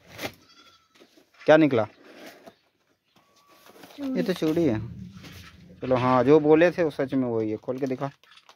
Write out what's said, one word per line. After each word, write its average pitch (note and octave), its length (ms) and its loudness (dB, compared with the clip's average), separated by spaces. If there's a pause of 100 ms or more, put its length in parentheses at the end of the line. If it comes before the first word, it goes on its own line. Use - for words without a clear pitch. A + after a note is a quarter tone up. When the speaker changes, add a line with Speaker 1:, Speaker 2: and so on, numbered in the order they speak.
(1400)
Speaker 1:
क्या D3+ 160 6
निकला? B2+ 280 2 (2000)
Speaker 2:
चूड़ी। C#4 140 -8
Speaker 1:
ये B3+ 120 -2
तो G3 100 -4
चूड़ी D#3+ 300 -2
है। A#2 160 0 (1000)
चलो B2+ 140 0
हाँ, B2+ 280 2
जो D3 160 6
बोले D#3 320 4
थे F3 120 -2
वो D#3 80 0
सच C#3 220 -6
में C3 140 -2
वही A2+ 240 -2
है। G#2+ 60 -6
खोल C3 220 -8
के C#3 80 -4
दिखा, C3+ 240 -6 (440)